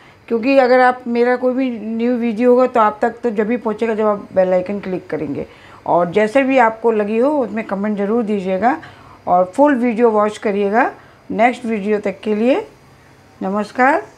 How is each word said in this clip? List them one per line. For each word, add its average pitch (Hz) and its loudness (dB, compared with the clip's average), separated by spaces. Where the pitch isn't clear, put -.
क्योंकि 240 0
अगर 254 6
आप, 254 2
मेरा 240 2
कोई 254 -2
भी 262 -2
न्यू 226 -4
video 233 0
होगा 247 4
तो 247 0
आप 214 2
तक 233 -2
तो 240 -2
जब 214 -2
भी 240 -2
पहुँचेगा 226 -4
जब 214 0
आप 208 -2
bell 185 2
icon 185 -2
click 185 -8
करेंगे। 151 -6
और 175 2
जैसे 214 2
भी 262 2
आपको 226 2
लगी 214 -2
हो 254 2
उसमें 220 -4
comment 208 -4
ज़रूर 208 -2
दीजिएगा 196 -2
और 180 4
full 285 4
video 233 2
watch 214 0
करिएगा। 208 0
Next 226 0
video 214 -2
तक 202 -6
के 214 -4
लिए 262 0
नमस्कार। 208 -2